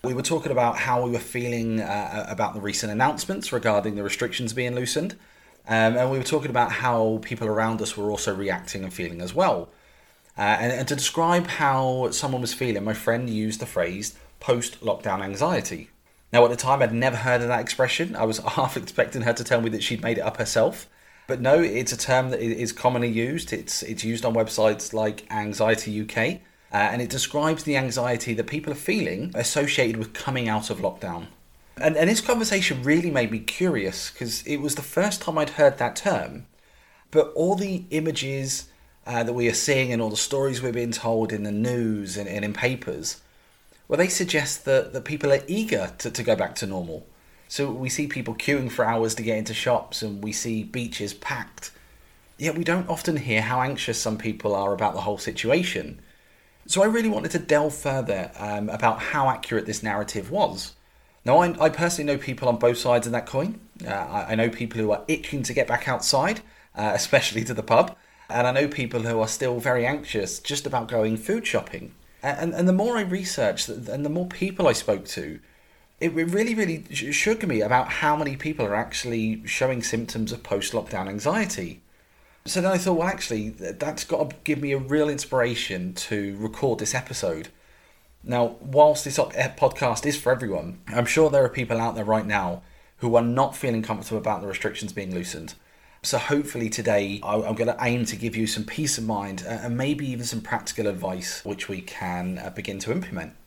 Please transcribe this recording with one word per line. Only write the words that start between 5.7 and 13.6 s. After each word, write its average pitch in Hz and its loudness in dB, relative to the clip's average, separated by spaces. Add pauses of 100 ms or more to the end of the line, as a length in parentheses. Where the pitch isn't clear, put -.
and 127 4
we 135 0
were 135 -2
talking 143 0
about 117 2
how 113 2
people 113 -4
around 110 2
us - -4
were 104 0
also 104 -2
reacting 95 -4
and 92 -10
feeling 85 -6
as 92 -8
well. 170 2 (720)
Uh, 104 4
and, 120 0
and 127 -2
to 143 0
describe 170 2
how 131 2
someone 131 -2
was 120 -2
feeling, 113 0
my 107 0
friend 120 0
used 107 -2
the 123 -6